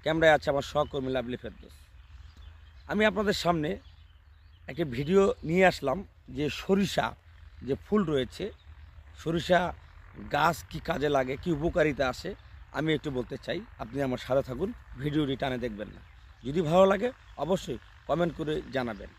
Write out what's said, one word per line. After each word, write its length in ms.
ক্যামেরায় 300
আছে 160
আমার 120
সহকর্মী 500
লাভলি 260
ফেরদৌস। 380
আমি 180
আপনাদের 280
সামনে 360
একটি 160
ভিডিও 500
নিয়ে 220
আসলাম 320
যে 200
সরিষা 680
যে 140
ফুল 200
রয়েছে, 460
সরিষা 500
গাছ 380
কি 100
কাজে 300
লাগে, 340
কি 80
উপকারিতা 580
আসে, 260
আমি 220
একটু 180
বলতে 260
চাই। 240
আপনি 220
আমার 160
সাথে 240
থাকুন, 320
ভিডিওটি 360
টানে 220
দেখবেন 300
না। 140
যদি 140
ভালো 240
লাগে 260
অবশ্যই 400
কমেন্ট 300
করে 240
জানাবেন। 460